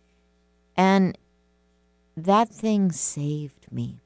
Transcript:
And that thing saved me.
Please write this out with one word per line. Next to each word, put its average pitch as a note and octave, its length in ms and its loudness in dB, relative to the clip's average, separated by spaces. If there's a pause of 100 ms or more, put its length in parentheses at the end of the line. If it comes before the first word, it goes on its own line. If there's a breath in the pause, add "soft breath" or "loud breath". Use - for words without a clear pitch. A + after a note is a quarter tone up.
(760)
And F#3+ 400 4 (1000)
that G3+ 360 2
thing G3+ 420 0
saved D3 800 -6
me. A#2+ 340 -8